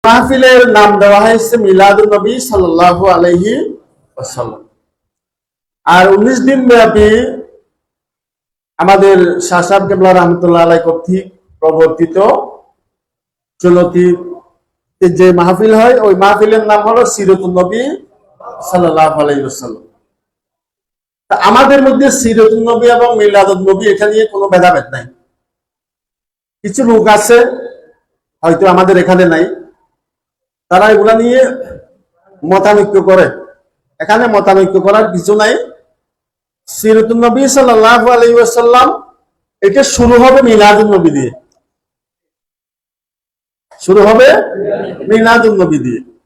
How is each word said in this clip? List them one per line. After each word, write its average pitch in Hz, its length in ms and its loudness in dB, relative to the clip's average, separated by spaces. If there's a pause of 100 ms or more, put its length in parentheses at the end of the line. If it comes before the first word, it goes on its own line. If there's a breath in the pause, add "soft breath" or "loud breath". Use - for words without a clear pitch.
মাহফিলের 254 600 2
নাম 208 320 2
দেওয়া 202 220 4
হয়েছে 226 360 0
মিলাদুন 202 560 2
নবী 214 260 -4
সাল্লাল্লাহু 175 640 -2
আলাইহি 180 680 -2 (440)
ওয়াসাল্লাম। - 520 -14 (1120)
আর 185 300 2
উনিশ 240 260 0
দিন 262 280 -2
ব্যাপী 220 400 2 (1700)
আমাদের 190 640 2
শাহ 175 200 -4
সাহেব 196 260 -2
কেবলা 185 260 0
রহমতুল্লাহ 170 480 0
আলাই 170 220 2
কর্তৃক 180 500 -6 (260)
প্রবর্তিত 160 580 0 (1400)
চলতি 175 460 0 (1120)
যে 185 160 4
মাহফিল 180 400 0
হয়, 240 260 2
ওই 202 160 0
মাহফিলের 214 520 0
নাম 208 200 0
হলো 226 180 0
সিরতুন 190 540 -2
নবী 202 240 -4 (880)
সাল্লাল্লাহু 156 500 0
আলাইহি 143 200 -2
ওয়াসাল্লাম। 123 460 -14 (1400)
তা - 60 -2
আমাদের 269 460 2
মধ্যে 269 300 0
সিরতুন 220 580 0
নবী 233 180 0
এবং 240 300 0
মিলাদুন 196 400 0
নবী, 190 320 -2
এটা 208 200 -2
নিয়ে 220 160 0
কোনো 202 240 -6
ভেদাভেদ 180 360 0
নাই। 123 200 -14 (1600)
কিছু 208 200 -6
লোক 226 240 0
আছে, 214 300 2 (1040)
হয়তো 165 260 0
আমাদের 185 300 2
এখানে 180 280 0
নাই, 165 200 0 (1200)
তারা 196 200 2
এগুলা 214 240 2
নিয়ে 240 280 0 (1040)
মতানৈক্য 196 560 0
করে। 185 240 2 (760)
এখানে 220 280 -2
মতানৈক্য 190 540 0
করার 196 300 0
কিছু 185 240 -2
নাই। 220 220 -2 (1120)
সিরতুন 220 580 0
নবী 262 220 0
সাল্লাল্লাহু 240 640 2
আলাইহি 240 240 2
ওয়াসাল্লাম, 233 540 2 (720)
এটা 202 220 0
শুরু 240 400 0
হবে 262 180 4
মিলাদুন 208 520 2
নবী 165 160 2
দিয়ে, 131 220 -4 (2500)
শুরু 196 200 2
হবে 247 260 4 (800)
মিলাদুন 226 540 0
নবী 160 160 -2
দিয়ে। 123 480 -10